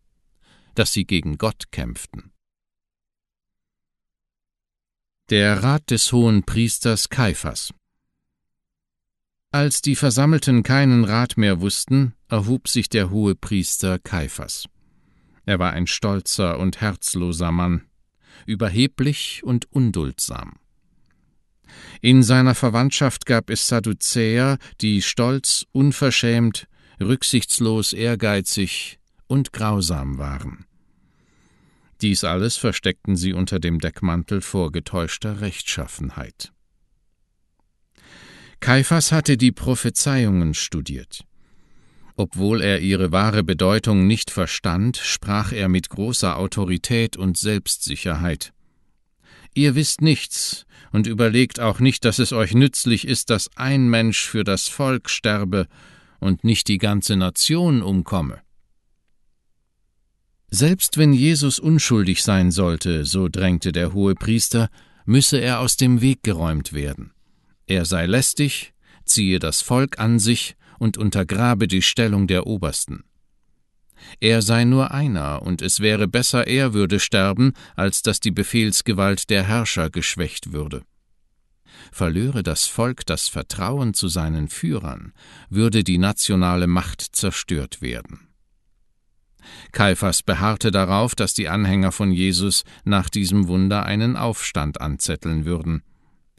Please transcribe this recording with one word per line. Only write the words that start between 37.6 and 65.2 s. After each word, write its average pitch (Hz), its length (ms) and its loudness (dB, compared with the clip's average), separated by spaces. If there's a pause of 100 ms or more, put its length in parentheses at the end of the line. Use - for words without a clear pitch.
Kaiphas 135 520 2
hatte 151 260 2
die 123 140 4
Prophezeiungen 117 1000 0
studiert. 71 720 -8 (880)
Obwohl 101 480 0
er 98 180 0
ihre 92 320 0
wahre 104 300 2
Bedeutung 95 640 2
nicht 107 240 2
verstand, 95 680 -2
sprach - 540 -4
er 101 160 -2
mit 90 200 2
großer 101 500 -4
Autorität 95 800 -2
und 92 200 0
Selbstsicherheit: 85 1160 -4 (1040)
„Ihr 139 200 4
wisst 151 260 0
nichts - 640 0 (280)
und 107 140 2
überlegt 117 540 2
auch 113 180 0
nicht, 127 260 2
dass 113 140 2
es 120 140 0
euch 107 220 0
nützlich 123 520 2
ist, 127 220 -2
dass 110 280 0
ein 131 320 0
Mensch 113 380 0
für 110 180 -2
das 98 240 -2
Volk 131 420 -4
sterbe 101 560 0 (520)
und 92 260 0
nicht 113 240 2
die 101 100 0
ganze 104 380 0
Nation 135 640 0
umkomme.“ 90 580 -2 (2000)
Selbst 151 480 0
wenn 151 160 8
Jesus 143 460 2
unschuldig 117 640 2
sein 95 280 4
sollte, 85 540 0
so 90 240 0
drängte 90 440 0
der 87 200 -2
Hohepriester, 107 800 0 (340)
müsse 139 340 4